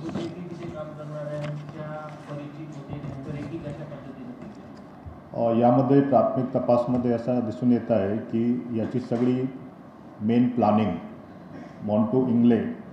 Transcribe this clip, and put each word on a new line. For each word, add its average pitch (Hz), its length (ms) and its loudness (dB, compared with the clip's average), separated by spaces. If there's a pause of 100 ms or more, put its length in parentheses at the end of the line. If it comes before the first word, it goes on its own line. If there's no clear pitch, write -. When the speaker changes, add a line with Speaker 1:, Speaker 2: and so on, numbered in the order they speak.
Speaker 1:
होते 170 280 -6
की 175 120 -10
तिथे 170 300 -10
काम 151 160 -10
करणाऱ्यांच्या 151 1200 -8 (220)
परिचित 147 360 -10 (100)
होते, 143 220 -10
त्यांचं 143 320 -10
रेकी - 280 -8
कशा - 260 -10
पद्धतीने 131 440 -14
होते? - 1300 -4
Speaker 2:
अ, - 0 -
यामध्ये 131 400 6
प्राथमिक 127 560 4
तपासमध्ये 120 560 2
असं 123 280 0
दिसून 113 320 2
येत 117 180 2
आहे 104 260 2
की 120 520 0 (100)
याची 110 220 -2
सगळी 127 520 0 (680)
मेन 120 280 6
प्लॅनिंग 107 440 4 (920)
मॉन्टू 110 440 2
इंगले 117 360 6 (300)